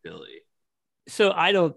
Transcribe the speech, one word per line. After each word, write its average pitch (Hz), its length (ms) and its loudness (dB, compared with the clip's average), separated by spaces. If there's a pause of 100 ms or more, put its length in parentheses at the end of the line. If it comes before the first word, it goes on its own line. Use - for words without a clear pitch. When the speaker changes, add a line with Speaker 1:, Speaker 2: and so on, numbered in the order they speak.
Speaker 1:
Billy. 80 380 -18 (680)
Speaker 2:
So 202 240 2
I 175 200 0
don't, 175 240 2